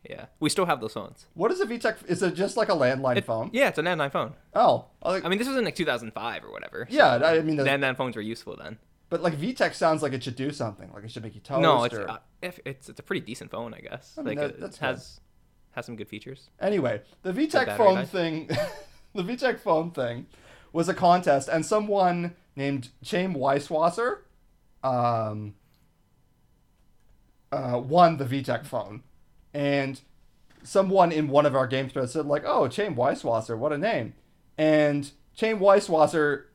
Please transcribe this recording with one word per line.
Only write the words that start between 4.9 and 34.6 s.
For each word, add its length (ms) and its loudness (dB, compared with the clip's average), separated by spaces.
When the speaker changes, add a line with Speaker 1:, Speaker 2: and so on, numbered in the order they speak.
Speaker 2:
I, 100 -2
like, 140 -2
Speaker 1:
I 40 -2
mean, 100 0
this 80 -2
was 100 -4
in, 80 0
like, 100 -4
two 100 -2
thousand 280 -4
five 300 -8
or 80 -18
whatever, 380 -10
Speaker 2:
Yeah, 300 6
Speaker 1:
so 60 4
Speaker 2:
I 160 4
mean, 140 0
the 80 0
Speaker 1:
landline 320 2
phones 200 -4
were 60 -8
useful 360 -10
then. 200 -14
Speaker 2:
But, 120 -2
like, 160 0
VTech 380 -2
sounds 260 2
like 120 -2
it 100 -6
should 120 -8
do 160 -4
something. 420 -10
Like, 100 -18
it 80 -16
should 120 -14
make 120 -14
you 60 -20
toast 200 -2
Speaker 1:
No, 220 6
it's, 120 -2
Speaker 2:
or 140 -8
Speaker 1:
uh, 80 -10
if, 240 -12
it's, 240 -14
it's 100 -18
a 40 -20
pretty 200 -4
decent 280 -14
phone, 220 -10
I 60 -18
guess. 380 -16
Speaker 2:
I 60 -12
mean, 140 -4
Speaker 1:
Like, 20 -
Speaker 2:
that, 160 -4
Speaker 1:
it 40 -18
Speaker 2:
that's 200 -14
Speaker 1:
has, 400 -6
Speaker 2:
good. 40 -20
Speaker 1:
has 100 -8
some 100 -12
good 140 -12
features. 400 -14
Speaker 2:
Anyway, 420 0
the 100 -6
Speaker 1:
The 160 -2
Speaker 2:
VTech 200 2
Speaker 1:
battery 100 -4
Speaker 2:
phone 180 8
Speaker 1:
life. 140 -4
Speaker 2:
thing, 380 -4
<laughs> 320 -20
the 100 -4
VTech 360 -2
phone 320 0
thing 340 -6
was 180 0
a 60 -2
contest, 520 4
and 160 0
someone 680 0
named 340 -4
Chaim 300 -2
Weisswasser, 840 0
um, 680 -2
uh, 320 -4
won 340 6
the 80 -2
VTech 400 -4
phone. 380 -8
And 480 -2
someone 480 4
in 160 0
one 180 6
of 100 4
our 120 4
game 220 -2
threads 240 -4
said, 120 -2
like, 200 0
"Oh, 240 2
Chaim 260 -2
Weisswasser, 600 0
what 160 -2
a 40 -4
name." 360 -2
And 540 2